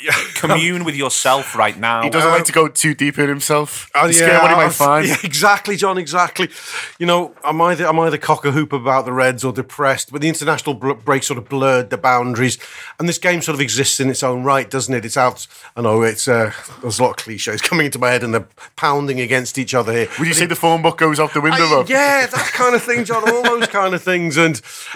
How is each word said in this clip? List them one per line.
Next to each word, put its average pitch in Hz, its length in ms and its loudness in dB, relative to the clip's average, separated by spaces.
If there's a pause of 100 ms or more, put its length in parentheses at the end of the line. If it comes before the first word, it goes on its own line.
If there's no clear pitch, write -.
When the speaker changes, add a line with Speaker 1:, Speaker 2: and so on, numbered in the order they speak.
Speaker 1:
Yeah. 151 80 -4 (240)
Speaker 2:
Commune 175 480 0
with 156 140 -6
yourself 135 580 0
right 107 240 0
now. 117 240 0
Speaker 3:
He 143 60 -2
doesn't 160 200 2
Speaker 1:
Um, 170 60 4
Speaker 3:
like 170 100 2
to - 60 -2
go 160 160 4
too 151 260 0
deep 143 240 -2
in 147 120 2
himself. 147 680 -2
Speaker 1:
Uh, 147 120 4
Speaker 3:
He's 165 120 2
Speaker 1:
yeah, 165 80 4
Speaker 3:
scared 170 140 6
what 160 100 6
he 170 60 4
might 160 80 4
Speaker 1:
I'm, 170 60 0
Speaker 3:
find. 147 360 2
Speaker 1:
<laughs> - 0 -
yeah, - 160 -2
exactly, 196 540 2
John, 190 200 0
exactly. 175 520 -2 (500)
You 175 60 -4
know, 175 280 2 (120)
I'm 156 160 0
either, 170 260 2
I'm 160 120 2
either 165 180 2
cock - 280 -2
a 143 60 2
hoop 147 220 0
about 131 320 0
the 127 80 -6
Reds 127 320 0
or 127 80 -2
depressed, 135 580 -2
but 143 100 -10
the 156 60 0
international 151 480 -2
bl-, 131 180 -4
break 135 300 -2
sort 131 140 -4
of 117 100 -10
blurred 131 420 0
the 123 80 -4
boundaries, 123 600 0 (420)
and 165 80 -2
this 170 100 -2
game 175 240 0
sort 160 140 -4
of 139 60 -2
exists 123 400 0
in 131 80 0
its 127 140 -4
own 127 200 -2
right, 135 260 0
doesn't 135 240 -4
it? 117 120 -4
It's 117 100 -8
out, 123 320 0 (300)
I 120 40 -4
know, 117 200 2
it's, 113 260 0
uh, 117 240 2 (300)
there's 117 180 -6
a 123 40 0
lot 120 80 2
of - 60 -10
cliches 107 440 -8
coming 165 240 0
into 135 140 -4
my 123 120 2
head, 123 120 0
and 117 100 -2
they're 107 140 -2 (280)
pounding 143 460 -2
against 123 360 -2
each 131 160 -4
other 117 200 0
here. 117 140 0 (120)
Speaker 3:
Would 143 80 -2
you 170 60 -2
Speaker 1:
But 165 40 0
Speaker 3:
say 165 80 2
Speaker 1:
it - 40 0
Speaker 3:
the 127 80 -4
phone 165 240 2
book 160 160 0
goes 156 240 2
out 151 120 0
the 156 80 -2
window, 160 260 2
Speaker 1:
I, 156 40 0
Speaker 3:
Rob? 143 180 4
Speaker 1:
yeah, 277 380 2
that - 260 -4
kind 247 220 2
of 226 80 0
thing, 240 220 -2
John, 226 260 -2
all 240 120 0
those 233 240 0
kind 190 260 -2
of 175 100 -4
things, 175 320 -2
and, 160 260 2 (340)